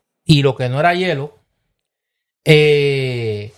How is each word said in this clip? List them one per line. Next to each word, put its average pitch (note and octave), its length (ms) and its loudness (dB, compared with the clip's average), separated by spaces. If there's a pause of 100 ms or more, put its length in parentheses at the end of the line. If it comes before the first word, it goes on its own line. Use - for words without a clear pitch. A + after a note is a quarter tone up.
(240)
Y D3 200 4
lo C3+ 120 0
que B2+ 140 -6
no C3 100 -4
era F3 140 2
hielo, E3 460 -6 (1040)
eh, C3+ 1120 0